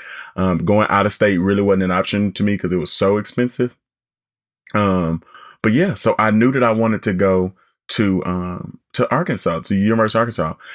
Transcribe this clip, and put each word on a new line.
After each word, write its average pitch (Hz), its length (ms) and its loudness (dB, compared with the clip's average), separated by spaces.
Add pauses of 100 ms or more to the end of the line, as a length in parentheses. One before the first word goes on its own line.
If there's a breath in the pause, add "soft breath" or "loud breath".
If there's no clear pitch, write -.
(360 loud breath)
Um, 92 220 0
going 101 320 2
out 101 160 2
of 104 60 -2
state 101 260 2
really 101 240 2
wasn't 98 220 2
an 92 60 0
option 95 420 0
to - 100 -6
me 101 140 0
'cause 90 160 -4
it 92 60 0
was 76 140 -4
so 101 240 2
expensive. 123 600 -4 (960)
Um, 92 480 0 (400 loud breath)
but 110 100 2
yeah, 170 220 2
so 110 240 0
I 110 120 2
knew 113 220 4
that 135 100 0
I 117 100 4
wanted 110 320 0
to 107 80 0
go 92 400 2 (360)
to, 98 380 0
um, 90 540 -6 (140)
to 120 200 0
Arkansas, 104 460 -2
to 98 160 -2
University 110 420 2
of 113 40 2
Arkansas. 98 320 -4 (200 loud breath)